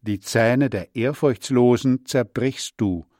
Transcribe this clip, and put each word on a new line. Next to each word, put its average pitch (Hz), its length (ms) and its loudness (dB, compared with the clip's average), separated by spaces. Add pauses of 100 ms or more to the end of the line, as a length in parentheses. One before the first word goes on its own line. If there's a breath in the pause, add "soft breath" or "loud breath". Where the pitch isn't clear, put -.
Die 104 180 -6
Zähne 127 500 2
der 92 260 -8
Ehrfurchtslosen 127 1080 0
zerbrichst 127 720 -4
du. 90 280 -2 (140)